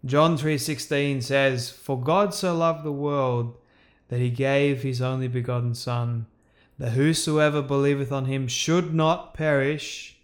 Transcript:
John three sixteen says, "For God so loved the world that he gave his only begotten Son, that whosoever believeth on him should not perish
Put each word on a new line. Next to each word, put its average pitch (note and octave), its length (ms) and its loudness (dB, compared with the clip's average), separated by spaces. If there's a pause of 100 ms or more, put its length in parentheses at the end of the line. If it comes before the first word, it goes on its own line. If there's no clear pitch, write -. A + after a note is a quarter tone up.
John D3+ 320 4
three D3+ 200 0
sixteen C#3+ 640 -2
says, C3+ 480 2
"For - 300 -6
God F3 340 2
so F3+ 220 -2
loved E3 300 0
the D3+ 80 -4
world C3 640 0 (500)
that B2 120 -4
he B2 100 2
gave C3+ 540 2
his B2+ 180 -2
only C3 260 -2
begotten B2 480 -2
Son, A#2+ 520 -4 (500)
that B2 140 -4
whosoever D3+ 720 2
believeth C#3 500 0
on C3+ 140 -2
him C3+ 220 -2
should D#3+ 460 0
not D#3+ 400 0
perish D3 920 -2